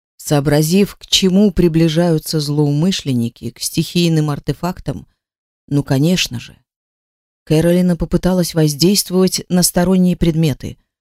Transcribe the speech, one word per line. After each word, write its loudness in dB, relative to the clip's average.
Сообразив, 0
к -20
чему 2
приближаются 0
злоумышленники, -2
к -18
стихийным -2
артефактам, -8
ну, 0
конечно 0
же. -20
Кэролина 2
попыталась -2
воздействовать 0
на 2
сторонние 2
предметы. -2